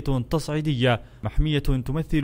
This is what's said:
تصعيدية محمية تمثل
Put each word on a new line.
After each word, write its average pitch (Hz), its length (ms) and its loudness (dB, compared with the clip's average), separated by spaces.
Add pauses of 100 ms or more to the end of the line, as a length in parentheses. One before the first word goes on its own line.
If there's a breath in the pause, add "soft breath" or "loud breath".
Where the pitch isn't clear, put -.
(300)
تصعيدية 147 720 0 (220 loud breath)
محمية 147 360 2
تمثل 143 640 0